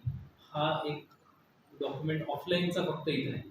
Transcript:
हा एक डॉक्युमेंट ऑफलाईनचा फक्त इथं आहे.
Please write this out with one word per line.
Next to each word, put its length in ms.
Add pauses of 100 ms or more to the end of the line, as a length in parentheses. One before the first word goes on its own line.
(540)
हा 320
एक 220 (720)
डॉक्युमेंट 500
ऑफलाईनचा 560
फक्त 240
इथं 240
आहे. 180